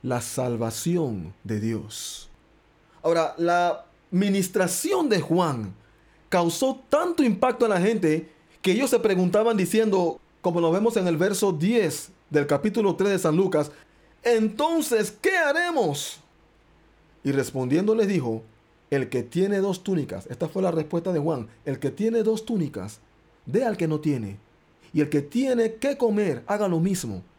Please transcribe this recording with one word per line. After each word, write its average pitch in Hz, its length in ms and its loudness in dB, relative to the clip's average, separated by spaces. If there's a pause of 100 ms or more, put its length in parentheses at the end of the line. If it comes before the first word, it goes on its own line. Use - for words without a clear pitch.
la 123 180 -2
salvación 117 1120 -4 (120)
de 104 160 -4
Dios". - 680 -8 (720)
Ahora, 165 380 0
la 175 480 2 (240)
ministración 196 960 0
de 202 120 2
Juan 143 520 0 (560)
causó 180 600 0
tanto 339 340 2
impacto 240 440 2
a - 20 2
la 190 120 2
gente 175 480 2 (320)
que 190 120 2
ellos 247 180 2
se 240 80 4
preguntaban 202 580 2
diciendo, 190 640 2 (240)
como 175 180 0
lo 165 120 2
vemos 220 240 2
en 185 100 0
el 165 100 0
verso 190 360 2
diez 180 580 0 (180)
del 147 200 2
capítulo 202 480 0
tres 196 140 2
de 190 100 0
San 156 160 2
Lucas, 170 340 2 (540)
"Entonces, 233 1000 0
¿qué 381 140 2
haremos?". 302 800 0 (1040)
Y 135 80 -2
respondiendo 135 640 0
les 220 140 2
dijo, 123 340 -2 (480)
"El 135 180 0
que 123 140 -2
tiene 196 360 0
dos 190 260 -2
túnicas", 160 420 -4
esta 156 220 -6
fue 190 140 -4
la 180 100 0
respuesta 170 400 -2
de 160 80 0
Juan, 143 280 -2 (160)
"el 139 140 -4
que 135 120 -2
tiene 220 320 0
dos 220 220 0
túnicas, 139 560 -6 (440)
dé 196 200 0
al 220 140 -2
que 165 100 -2
no 151 120 -2
tiene. 117 380 -4 (540)
Y 151 80 0
el 143 80 2
que 147 140 0
tiene 233 540 0
que 277 200 -2
comer, 208 500 0
haga 208 220 0
lo 165 120 2
mismo. 160 420 -2 (160)